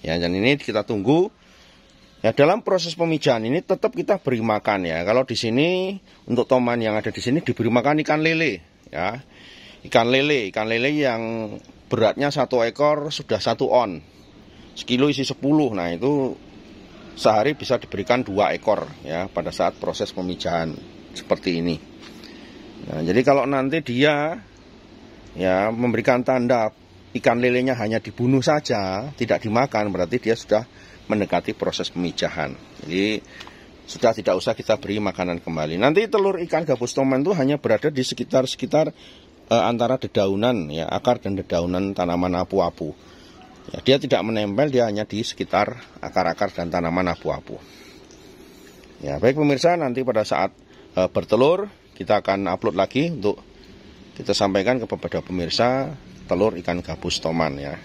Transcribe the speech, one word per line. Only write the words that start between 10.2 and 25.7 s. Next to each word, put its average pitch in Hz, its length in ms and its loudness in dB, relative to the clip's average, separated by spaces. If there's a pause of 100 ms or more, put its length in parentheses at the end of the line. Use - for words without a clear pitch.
ikan 110 160 -4
lele 123 320 0
yang 123 240 0 (720)
beratnya 127 400 2
satu 123 320 2
ekor 147 480 0
sudah - 240 -2
satu 117 320 0
on. 101 320 2 (720)
Sekilo 135 400 0
isi 135 80 -2
sepuluh. 135 560 0
Nah, 87 160 -2
itu 131 400 0 (800)
sehari 113 400 2
bisa 120 240 -2
diberikan 120 480 0
dua 98 320 2
ekor 95 320 0 (160)
ya 87 240 -6
pada 82 240 -6
saat - 240 0
proses 87 320 -4
pemijahan 85 640 -4 (400)
seperti - 480 -2
ini. 85 160 -2 (1120)
Nah, - 160 -4
jadi 98 160 4
kalau 139 240 4
nanti 135 400 0
dia 147 560 0 (920)
ya 92 400 2